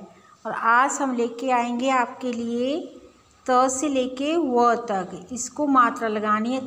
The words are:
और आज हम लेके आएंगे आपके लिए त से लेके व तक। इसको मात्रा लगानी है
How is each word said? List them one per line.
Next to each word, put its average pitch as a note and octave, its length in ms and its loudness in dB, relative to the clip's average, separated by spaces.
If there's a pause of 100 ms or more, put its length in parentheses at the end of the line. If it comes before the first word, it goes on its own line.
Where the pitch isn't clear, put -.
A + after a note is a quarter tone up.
(460)
और A3 60 -6
आज B3 500 2
हम C4 140 -2
लेके A#3 360 -4
आएंगे A#3+ 400 0
आपके B3 420 -2
लिए A#3+ 440 -2 (680)
त B3+ 240 4
से D4 200 -2
लेके C4+ 480 -2
व A#3+ 380 4 (160)
तक। F#3 400 -6
इसको C#4+ 380 -4
मात्रा A#3 380 4
लगानी G#3+ 460 -2
है C4 140 -2